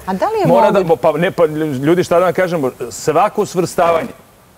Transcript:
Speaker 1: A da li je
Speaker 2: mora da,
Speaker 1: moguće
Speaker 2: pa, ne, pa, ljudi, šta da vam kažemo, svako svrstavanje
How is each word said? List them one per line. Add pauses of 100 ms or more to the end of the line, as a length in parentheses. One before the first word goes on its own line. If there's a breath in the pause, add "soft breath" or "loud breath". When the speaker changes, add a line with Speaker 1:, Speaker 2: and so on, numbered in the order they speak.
Speaker 1:
A
da
li
je
Speaker 2:
mora
da,
Speaker 1:
moguće
Speaker 2:
pa,
ne,
pa, (360)
ljudi,
šta
da
vam
kažemo, (200)
svako
svrstavanje (500)